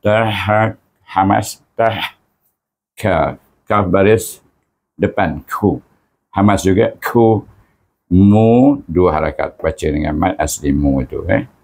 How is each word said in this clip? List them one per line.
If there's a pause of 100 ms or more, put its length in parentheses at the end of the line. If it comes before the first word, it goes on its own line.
Tahak. (320)
Hamas. (160)
Tahka. (240)
Kaf
baris (560)
depan.
Ku. (560)
Hamas
juga.
Ku. (640)
Mu.
Dua
harakat.
Baca
dengan
mad
asli
mu
itu.
Eh. (160)